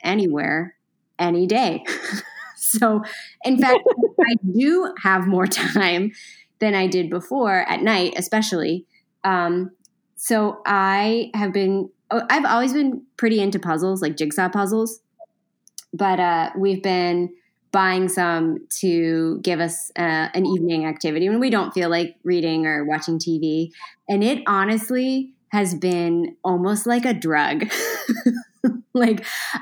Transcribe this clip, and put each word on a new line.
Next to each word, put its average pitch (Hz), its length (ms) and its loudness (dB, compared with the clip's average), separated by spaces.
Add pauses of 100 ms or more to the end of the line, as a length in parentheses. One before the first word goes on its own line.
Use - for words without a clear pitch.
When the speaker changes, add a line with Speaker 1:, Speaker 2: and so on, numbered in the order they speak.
Speaker 1:
anywhere 165 720 0 (420)
any 175 300 2
day. 202 420 0
<laughs> - 340 -8 (360)
So, 214 440 2 (420)
in 254 140 4
fact, 262 200 6 (220)
Speaker 2:
<laughs> - 180 2
Speaker 1:
I 240 160 4 (160)
do 330 500 2
have 190 260 2
more 185 200 4
time 185 640 0 (480)
than 214 140 2
I 190 140 2
did 180 220 0
before 196 500 0 (100)
at - 120 -2
night, 190 360 2
especially. 180 680 -2 (380)
Um, 180 480 0 (440)
so 214 500 0
I 202 680 0
have 202 200 -2
been, 196 360 0 (200)
oh, - 200 0
I've 277 160 2
always 247 280 2
been 277 300 0 (120)
pretty 226 240 2
into 196 200 0
puzzles, 185 420 -2
like 160 160 -2
jigsaw 160 320 -2
puzzles. 208 500 -2 (960)
But, 185 260 2
uh, 170 380 2
we've 190 260 0
been 175 460 0 (420)
buying 185 380 2
some 165 560 0 (140)
to 165 640 0
give 170 160 0
us, 170 360 -4
uh, 160 380 0
an 190 120 2
evening 165 400 0
activity 160 440 -2
when 220 100 2
we 254 120 2
don't 202 220 0
feel 175 160 0
like 170 340 -2
reading 165 420 0
or 151 200 -2
watching 151 340 -2
T 160 200 -2
V. 160 340 -2 (360)
And 202 140 2
it 247 240 0
honestly 247 880 -2 (160)
has 196 240 0
been 170 680 0
almost 185 440 0
like 240 180 2
a 247 80 2
drug. 151 580 0
<laughs> - 60 -4 (1160)
Like, 226 300 2 (380)